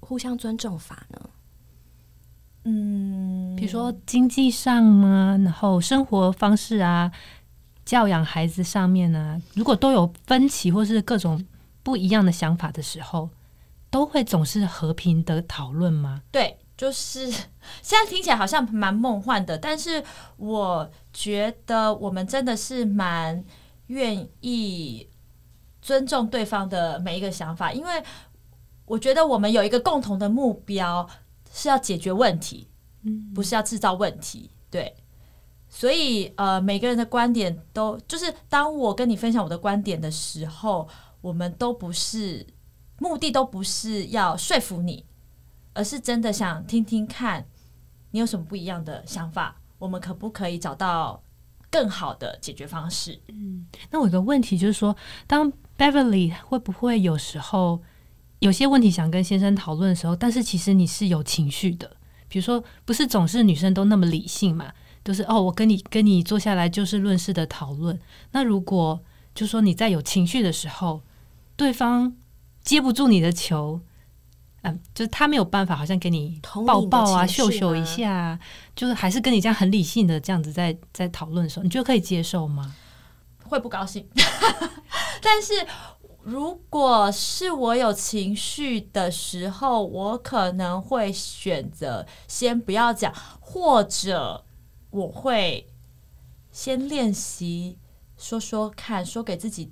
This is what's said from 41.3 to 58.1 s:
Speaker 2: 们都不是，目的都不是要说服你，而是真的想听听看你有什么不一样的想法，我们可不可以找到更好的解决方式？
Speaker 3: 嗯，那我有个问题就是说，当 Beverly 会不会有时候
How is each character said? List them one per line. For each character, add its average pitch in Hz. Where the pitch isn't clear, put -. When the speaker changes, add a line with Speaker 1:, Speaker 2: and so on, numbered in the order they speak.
Speaker 2:
们 175
都 240
不 180
是， 180
目 330
的 302
都 262
不 190
是 208
要 180
说 302
服 180
你， -
而 208
是 247
真 240
的 220
想 170
听 226
听 214
看 208
你 214
有 233
什 220
么 165
不 196
一 170
样 175
的 156
想 165
法， 160
我 185
们 185
可 185
不 208
可 202
以 175
找 156
到 160
更 269
好 160
的 -
解 143
决 143
方 160
式？ -
Speaker 3:
嗯， 196
那 311
我 247
有 180
个 185
问 254
题 190
就 185
是 214
说， 208
当 294
Beverly 240
会 262
不 208
会 233
有 170
时 -
候 175